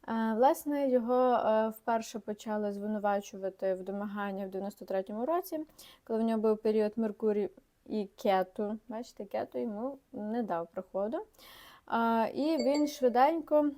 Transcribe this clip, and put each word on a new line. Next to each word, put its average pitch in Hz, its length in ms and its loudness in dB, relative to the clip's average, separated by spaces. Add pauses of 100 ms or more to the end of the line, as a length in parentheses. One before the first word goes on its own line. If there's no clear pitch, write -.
Е, 226 280 0
власне, 285 520 2
його, 247 440 4
е, 220 360 2
вперше 226 500 -4
почали 214 540 -6
звинувачувати 202 1000 -2
в 185 80 -8
домаганні 202 640 -6
в - 20 -8
дев'яносто 196 360 -8
третьому 202 420 -4
році, 339 340 -2 (440)
коли 226 140 -2
в 220 40 2
нього 226 180 2
був 214 180 2
період 214 380 2
Меркурій 214 540 0 (360)
і 208 300 -4
Кету. 202 600 0 (100)
Бачите, 226 360 -12
Кету 233 340 -6
йому 240 400 -6 (140)
не 214 300 -4
дав 170 320 -4
проходу. 202 440 -4 (680)
А, 226 480 2
і 311 220 0
він 285 320 2
швиденько 294 880 4